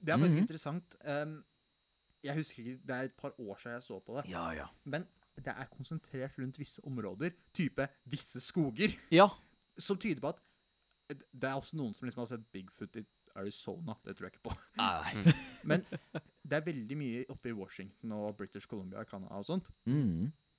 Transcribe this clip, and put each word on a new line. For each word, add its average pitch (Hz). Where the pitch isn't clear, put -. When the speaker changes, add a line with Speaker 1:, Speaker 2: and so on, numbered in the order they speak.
Speaker 1:
det 151
er 170
faktisk 175
Speaker 2:
Mhm. 165
Speaker 1:
interessant. 160
Ehm, 151
jeg 143
husker 147
ikke, 127
det 113
er 127
et 131
par 139
år 101
siden 120
jeg 127
så 95
på 110
det. 92
Speaker 2:
Ja, 85
ja. 76
Speaker 1:
Men 147
det 139
er 127
konsentrert 135
rundt 131
visse -
områder, 120
type 139
visse -
skoger, 160
Speaker 2:
Ja. 185
Speaker 1:
som 196
tyder 185
på 139
at -
det 135
er 135
også 135
noen 123
som -
liksom 117
har 123
sett 110
Bigfoot 98
i 104
Arizona. 104
Det -
tror 92
jeg -
ikke -
på. 87
Speaker 2:
Nei. 90
Speaker 3:
Mm. 104
Speaker 1:
<laughs> -
Men 156
det 139
er 151
veldig 143
mye 127
oppe -
i 117
Washington 101
og 104
British 101
Columbia, 98
Canada 95
og 101
sånt. 180
Speaker 2:
Mm. 120